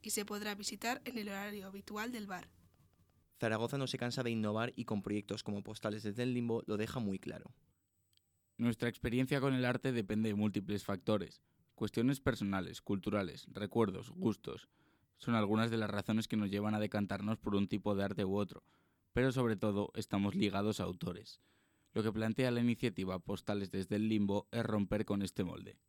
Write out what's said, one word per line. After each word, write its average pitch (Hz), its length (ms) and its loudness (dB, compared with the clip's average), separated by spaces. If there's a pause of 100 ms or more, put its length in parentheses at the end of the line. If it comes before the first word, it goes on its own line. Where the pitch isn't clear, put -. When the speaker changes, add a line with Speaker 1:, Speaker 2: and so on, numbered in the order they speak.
Speaker 1:
y 220 100 -8
se 208 120 -2
podrá 208 320 -4
visitar 202 480 -4
en 247 140 -8
el 208 100 -4
horario 202 400 -8
habitual 208 460 -6
del 214 120 -8
bar. 180 220 -8 (880)
Speaker 2:
Zaragoza 117 400 0
no 135 100 0
se 131 100 -4
cansa 120 260 -2
de 120 80 2
innovar 110 460 0
y 117 80 -4
con 104 160 0
proyectos 104 420 -2
como 101 180 -2
Postales 107 420 -4
desde 110 200 -2
el 123 100 2
Limbo 117 320 0
lo 104 120 0
deja 113 240 0
muy 98 180 0
claro. - 340 -10 (1000)
Speaker 3:
Nuestra 117 320 0
experiencia 127 540 0
con 135 120 4
el 127 120 2
arte 127 260 2
depende 110 380 2
de 104 60 0
múltiples 104 500 0
factores. 98 560 -2 (340)
Cuestiones 117 460 2
personales, 98 600 0
culturales, 98 720 -2
recuerdos, 104 600 0
gustos. - 580 -4 (480)
Son 117 180 -2
algunas 110 340 4
de 113 60 0
las 110 140 0
razones 107 400 0
que 110 80 0
nos 104 120 2
llevan 104 260 0
a 107 40 2
decantarnos 104 600 0
por 101 160 0
un 98 120 4
tipo 104 260 0
de 98 120 2
arte 101 180 0
u 95 140 2
otro, - 260 -2 (480)
pero 127 200 4
sobre 117 240 2
todo 101 400 2
estamos 101 400 0
ligados 101 440 2
a 98 40 0
autores. 87 580 -6 (520)
Lo 110 100 0
que 107 100 2
plantea 110 380 2
la 120 100 2
iniciativa 98 560 2
Postales 101 540 -2
desde 98 240 0
el 107 120 2
Limbo 101 440 4
es 113 120 -2
romper 104 400 2
con 101 200 0
este 95 200 -2
molde. 90 460 -8